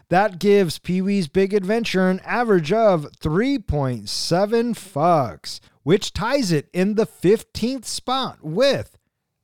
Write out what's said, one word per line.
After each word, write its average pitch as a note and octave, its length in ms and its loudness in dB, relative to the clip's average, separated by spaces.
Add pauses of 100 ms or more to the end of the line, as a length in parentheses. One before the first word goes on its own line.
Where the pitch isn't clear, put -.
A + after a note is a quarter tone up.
That F#3 300 0
gives G3+ 400 2
Pee-wee's F#3 500 -2
Big G3 240 0
Adventure G3 560 0
an F#3 160 -2
average F#3 480 0
of F#3 360 2 (120)
three A3+ 380 0
point B2+ 500 -4
seven G#3+ 680 0
fucks, C#3+ 840 -2 (220)
which F#3+ 300 0
ties A3+ 380 -2
it D3+ 220 0
in F#3+ 220 0
the G#3+ 120 0
fifteenth A3+ 800 -2
spot B3+ 580 -6
with F#3 560 -2 (460)